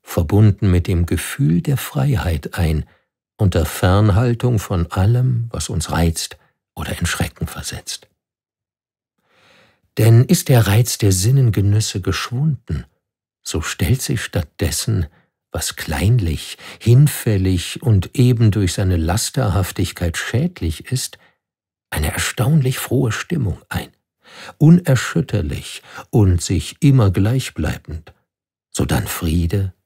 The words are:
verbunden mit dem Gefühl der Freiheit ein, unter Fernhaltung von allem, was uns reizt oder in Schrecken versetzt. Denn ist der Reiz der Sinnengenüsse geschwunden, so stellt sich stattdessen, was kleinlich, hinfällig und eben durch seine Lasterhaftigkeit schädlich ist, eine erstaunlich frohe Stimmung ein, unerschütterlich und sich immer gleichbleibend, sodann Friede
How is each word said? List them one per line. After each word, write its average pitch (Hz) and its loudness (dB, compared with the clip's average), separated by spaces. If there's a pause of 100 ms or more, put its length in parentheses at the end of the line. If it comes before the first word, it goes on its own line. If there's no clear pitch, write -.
verbunden 98 2
mit 87 2
dem 87 0
Gefühl 156 0
der 143 -2
Freiheit 117 -2
ein, 80 0 (520)
unter 85 2
Fernhaltung 110 2
von 85 -4
allem, 117 0
was - -8
uns - -6
reizt - -2 (360)
oder - -8
in 85 -4
Schrecken - -6
versetzt. - -12 (1900)
Denn 113 6
ist - 2
der 117 4
Reiz 113 2
der 98 2
Sinnengenüsse 104 2
geschwunden, 120 -4 (600)
so 80 -6
stellt 101 -2
sich 120 -4
stattdessen, 85 -4 (440)
was - -8
kleinlich, 85 -2 (220)
hinfällig 104 2
und 101 0
eben 120 4
durch 92 0
seine 92 0
Lasterhaftigkeit 87 -2
schädlich - -4
ist, - -6 (720)
eine 78 -2
erstaunlich 131 0
frohe 120 -2
Stimmung - -4 (100)
ein, - -8 (680)
unerschütterlich 135 2 (280)
und 92 4
sich - -4
immer 131 6
gleichbleibend, 92 -4 (560)
sodann - -2
Friede 87 -2 (120)